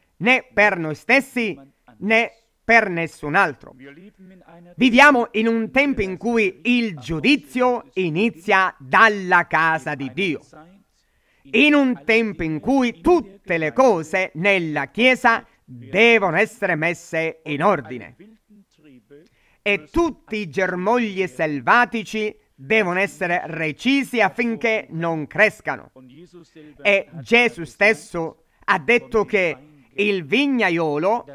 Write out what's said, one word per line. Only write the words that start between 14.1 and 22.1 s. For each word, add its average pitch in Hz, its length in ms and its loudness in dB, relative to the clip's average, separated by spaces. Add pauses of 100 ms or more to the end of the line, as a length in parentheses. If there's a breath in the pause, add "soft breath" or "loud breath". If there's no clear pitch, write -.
nella 160 520 -2
Chiesa 240 580 2 (200)
devono 175 720 2
essere 190 380 -2
messe 160 680 -4
in 147 180 -4
ordine, 127 520 -2 (1500)
e 202 280 -4
tutti 320 480 -4
i 208 120 -6
germogli 190 800 -2
selvatici 208 1080 -2 (180)